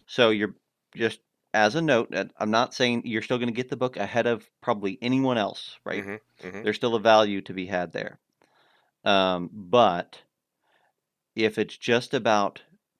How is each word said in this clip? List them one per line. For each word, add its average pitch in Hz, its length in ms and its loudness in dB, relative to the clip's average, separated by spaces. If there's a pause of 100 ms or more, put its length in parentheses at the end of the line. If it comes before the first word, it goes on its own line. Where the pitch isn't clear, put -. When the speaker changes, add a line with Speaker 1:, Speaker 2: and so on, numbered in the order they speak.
Speaker 1:
So 120 220 2
you're 107 260 0 (400)
just, 113 240 -2 (340)
as 107 220 4
a 165 60 -2
note, 135 320 2
and 95 240 -4
I'm 107 140 -2
not 117 220 0
saying 120 320 0
you're 110 160 -4
still 127 160 -2
gonna 120 140 -4
get 123 180 -6
the 143 60 -8
book 127 220 -4
ahead 113 300 -2
of 117 220 -4 (120)
probably 101 400 -4
anyone 127 360 2
else, - 460 -6
right? 92 220 -6
Speaker 2:
Mm-hmm, 101 420 -14
mm-hmm. 98 160 -12
Speaker 1:
There's 107 140 -2
still 117 180 -2
a 113 60 0
value 107 400 6
to - 120 -12
be 92 120 -6
had 90 260 -4
there. - 280 -10 (840)
Um, 92 480 2
but 95 720 2 (1120)
if 110 220 0
it's 107 180 -4
just 120 380 0
about 107 480 0 (380)